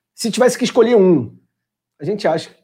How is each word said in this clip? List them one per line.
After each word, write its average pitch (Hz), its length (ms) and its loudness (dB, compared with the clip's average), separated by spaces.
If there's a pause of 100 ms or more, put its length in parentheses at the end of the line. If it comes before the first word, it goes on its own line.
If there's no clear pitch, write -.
(140)
Se - 160 -8
tivesse 247 280 0
que 254 60 -4
escolher 233 320 2
um, 175 380 2 (640)
a - 60 -14
gente 202 240 -4
acha, 160 220 -4 (140)